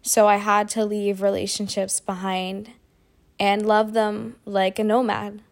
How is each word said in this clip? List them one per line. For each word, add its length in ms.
So 280
I 80
had 340
to 140
leave 380
relationships 760
behind 720
and 260
love 280
them 500
like 340
a 60
nomad 680